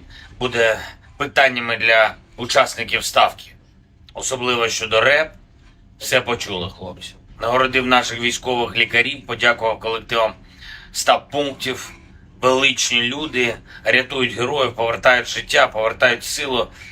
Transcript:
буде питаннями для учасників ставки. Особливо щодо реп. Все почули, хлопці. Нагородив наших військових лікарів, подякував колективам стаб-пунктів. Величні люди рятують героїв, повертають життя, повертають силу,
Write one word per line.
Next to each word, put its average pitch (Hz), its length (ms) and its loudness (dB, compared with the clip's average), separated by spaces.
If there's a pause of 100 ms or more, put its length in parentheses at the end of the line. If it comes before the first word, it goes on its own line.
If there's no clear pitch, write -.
(400)
буде 117 400 0 (380)
питаннями 127 600 0
для 113 380 4 (220)
учасників 117 680 0
ставки. - 460 0 (640)
Особливо 120 560 -2
щодо 110 320 0
реп. 147 300 4 (680)
Все 127 220 0
почули, 101 480 -6
хлопці. - 460 -18 (260)
Нагородив 127 440 0
наших 120 340 2
військових 120 560 -2
лікарів, 120 500 0
подякував 117 540 0
колективам 110 540 -2 (580)
стаб-пунктів. 131 1000 -2 (500)
Величні 131 600 2
люди 123 540 -2 (280)
рятують 123 500 0
героїв, 123 420 -2
повертають 117 520 2
життя, 123 400 0
повертають 110 560 0
силу, 131 440 -4 (240)